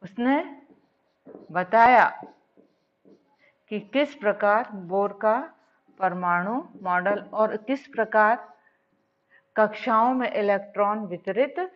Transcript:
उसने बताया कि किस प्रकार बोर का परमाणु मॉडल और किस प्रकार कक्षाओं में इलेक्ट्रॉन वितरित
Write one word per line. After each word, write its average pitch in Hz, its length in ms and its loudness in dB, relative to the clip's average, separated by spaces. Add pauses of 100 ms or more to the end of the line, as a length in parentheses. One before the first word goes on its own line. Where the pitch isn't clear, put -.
उसने 247 340 -2 (1160)
बताया 214 540 6 (1600)
कि 214 80 -6 (140)
किस 285 220 0
प्रकार 208 580 0
बोर 196 400 -2 (100)
का 220 160 2 (640)
परमाणु 180 600 -2 (200)
मॉडल 185 360 0 (140)
और 214 240 0
किस 269 300 -6
प्रकार 220 500 2 (1200)
कक्षाओं 220 580 2
में 247 180 -2
इलेक्ट्रॉन 202 760 -2
वितरित 190 520 -4 (180)